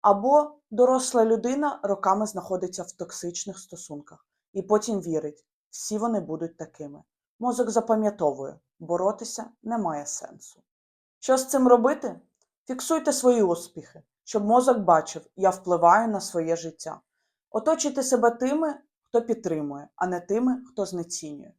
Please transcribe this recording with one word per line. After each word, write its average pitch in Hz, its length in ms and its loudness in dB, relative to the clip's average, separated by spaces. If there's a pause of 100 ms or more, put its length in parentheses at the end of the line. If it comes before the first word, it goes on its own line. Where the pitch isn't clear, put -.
Або 262 500 4 (200)
доросла 254 540 2
людина 247 580 0
роками 202 440 0
знаходиться 180 560 -8
в 170 100 -14
токсичних 175 680 -12
стосунках - 680 -18 (260)
і 196 100 -6
потім 214 380 2
вірить: 156 460 -6 (240)
«Всі - 280 -8
вони 220 220 -2
будуть 160 360 -8
такими». 151 460 -16 (360)
Мозок 240 320 -2
запам'ятовує: 208 880 0 (200)
боротися 196 640 -4 (180)
немає 175 440 -4
сенсу. - 560 -16 (580)
Що 262 180 2
з 262 100 -4
цим 262 200 4
робити? 240 520 4 (460)
Фіксуйте 294 460 -2
свої 247 300 4
успіхи, 170 600 -4 (220)
щоб 202 200 -4
мозок 247 340 4
бачив: 165 440 2 (140)
«Я 190 140 4
впливаю 185 580 4
на 202 120 -4
своє 165 360 -2
життя». 160 440 -12 (500)
Оточуйте 294 520 0
себе 233 280 4
тими, 285 500 -2 (220)
хто - 200 0
підтримує, 156 720 -6
а 180 100 -2
не 180 140 -4
тими, 254 480 -2
хто 196 180 -6
знецінює. 160 720 -10